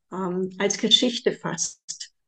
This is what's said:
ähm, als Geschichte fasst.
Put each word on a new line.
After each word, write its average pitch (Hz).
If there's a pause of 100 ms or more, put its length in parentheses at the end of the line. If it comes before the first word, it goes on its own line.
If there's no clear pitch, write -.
(120)
ähm, 185
als 202
Geschichte -
fasst. - (160)